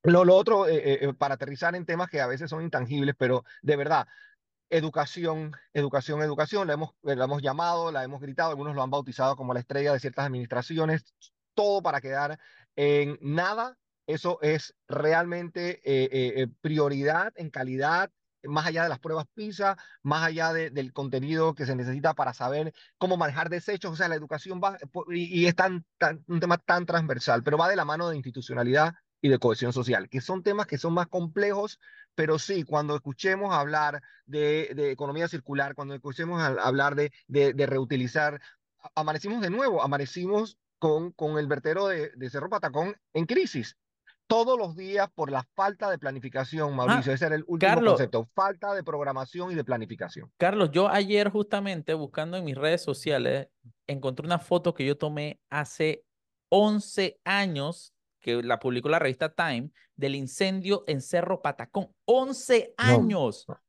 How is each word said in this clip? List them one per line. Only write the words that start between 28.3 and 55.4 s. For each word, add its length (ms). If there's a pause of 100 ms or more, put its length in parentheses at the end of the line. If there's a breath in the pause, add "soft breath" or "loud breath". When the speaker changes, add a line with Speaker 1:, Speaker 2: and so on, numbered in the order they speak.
Speaker 1:
y 80
de 80
cohesión 340
social, 380
que 100
son 220
temas 240
que 100
son 160
más 140
complejos, 760 (340 loud breath)
pero 240
sí, 260
cuando 300
escuchemos 600
hablar 480 (240 soft breath)
de, 500
de 140
economía 380
circular, 460
cuando 200
escuchemos 480
a-, 200
hablar 320
de, 160 (160 soft breath)
de, 280
de 120
reutilizar, 760 (400 loud breath)
a-, 140
amanecimos 440
de 80
nuevo, 340
amanecimos 760 (200)
con, 340
con 260
el 80
vertedero 400
de, 240
de 180
Cerro 220
Patacón 440 (200)
en 100
crisis. 540 (480 soft breath)
Todos 320
los 160
días 400
por 160
la 240
falta 360
de 80
planificación, 760
Mauricio, 380
Speaker 2:
Ah, 20
Speaker 1:
ese 120
era 80
el 120
último 120 (120)
Speaker 2:
Carlos. 220
Speaker 1:
concepto, 320 (100)
falta 380
de 100
programación 720
y 20
de 100
planificación. 760
Speaker 2:
Carlos, 340
yo 160
ayer 400
justamente 640
buscando 460
en 60
mis 120
redes 260
sociales, 640 (380)
encontré 380
una 140
foto 340
que 140
yo 100
tomé 440 (100)